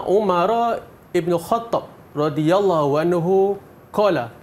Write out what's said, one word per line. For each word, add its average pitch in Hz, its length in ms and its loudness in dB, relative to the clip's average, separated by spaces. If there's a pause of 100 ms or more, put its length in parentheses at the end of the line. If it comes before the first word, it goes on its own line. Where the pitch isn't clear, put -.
Umar 208 840 0 (300)
ibn 175 260 -2
Khattab 233 480 -4 (320)
radhiyallahu 156 800 2
anhu 180 640 0 (280)
qala, 165 520 0